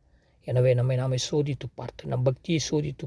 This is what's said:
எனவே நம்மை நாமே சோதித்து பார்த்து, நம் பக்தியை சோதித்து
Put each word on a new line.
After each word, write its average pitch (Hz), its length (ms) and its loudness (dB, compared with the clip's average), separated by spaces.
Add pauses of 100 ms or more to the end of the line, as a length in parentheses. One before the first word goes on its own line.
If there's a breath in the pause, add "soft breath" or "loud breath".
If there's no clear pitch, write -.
(440)
எனவே 127 300 4
நம்மை 123 220 2
நாமே 127 200 0 (140)
சோதித்து 143 440 -2
பார்த்து, - 320 -12
நம் 127 160 -2
பக்தியை 139 380 0 (100)
சோதித்து 151 360 -4